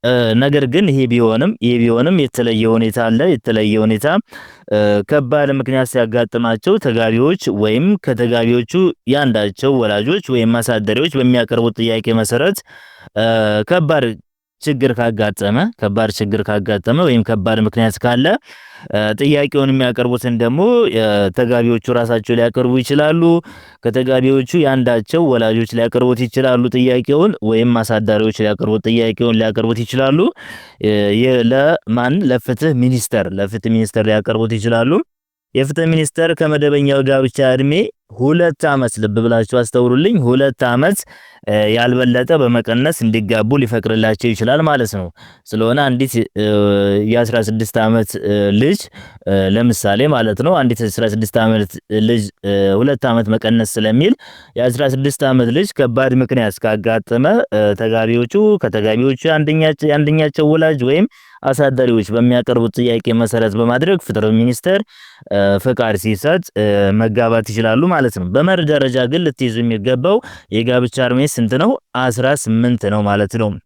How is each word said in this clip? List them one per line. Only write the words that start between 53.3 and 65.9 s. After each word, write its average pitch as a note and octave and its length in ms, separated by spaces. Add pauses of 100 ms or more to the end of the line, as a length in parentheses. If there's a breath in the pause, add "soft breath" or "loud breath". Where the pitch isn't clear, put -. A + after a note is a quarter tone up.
ስለሚል A#2 420 (400 loud breath)
የአስራ B2 340
ስድስት C3+ 340
ዓመት C3 280
ልጅ F3 220
ከባድ C3 420
ምክንያት B2 440
ካጋጠመ፣ A2+ 680 (240)
እ፣ G#2+ 140 (120)
ተጋቢዎቹ A2+ 600 (240)
ከተጋቢዎቹ A2 640
የአንደኛች-፣ D#3 640
የአንደኛቸው D3+ 600
ወላጅ D#3 360
ወይም D3 240 (360 loud breath)
አሳዳሪዎች B2+ 640
በሚያቀርቡት A#2+ 680
ጥያቄ A#2+ 380
መሰረት A2+ 420
በማድረግ C3 460
ፍትህ G#2+ 320
ሚኒስተር፣ A#2+ 460 (480 loud breath)
እ፣ G2+ 120 (200)
ፍቃድ A#2 380